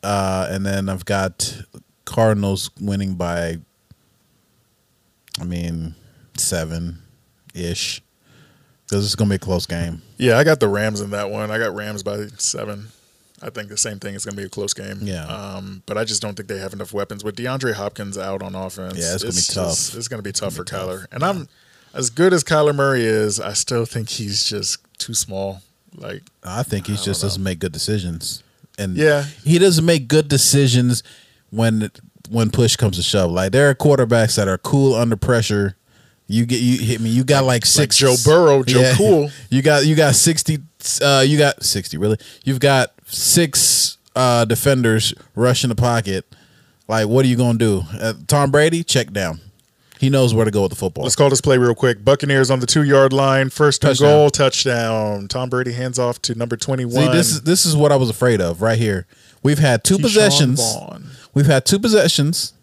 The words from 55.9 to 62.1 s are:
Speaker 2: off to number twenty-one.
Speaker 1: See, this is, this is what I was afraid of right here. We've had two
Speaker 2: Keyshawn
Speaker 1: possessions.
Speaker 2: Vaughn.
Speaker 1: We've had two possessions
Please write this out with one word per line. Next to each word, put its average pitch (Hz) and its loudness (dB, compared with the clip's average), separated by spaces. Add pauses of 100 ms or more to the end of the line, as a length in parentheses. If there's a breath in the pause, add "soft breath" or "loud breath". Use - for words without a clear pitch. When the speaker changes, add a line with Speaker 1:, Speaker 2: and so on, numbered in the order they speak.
Speaker 2:
off 123 -2
to 117 -4
number 117 -4
twenty-one. 127 -4 (140)
Speaker 1:
See, 127 2
this 165 2
is, - -6
this 170 2
is 156 0
what 147 4
I 143 4
was 131 2
afraid 113 2
of 85 -2
right 110 2
here. 101 -2 (360 soft breath)
We've 147 2
had 131 2
two 196 2
Speaker 2:
Keyshawn 151 0
Speaker 1:
possessions. 143 2
Speaker 2:
Vaughn. - -14 (280 loud breath)
Speaker 1:
We've 139 4
had 135 4
two 196 2
possessions 180 2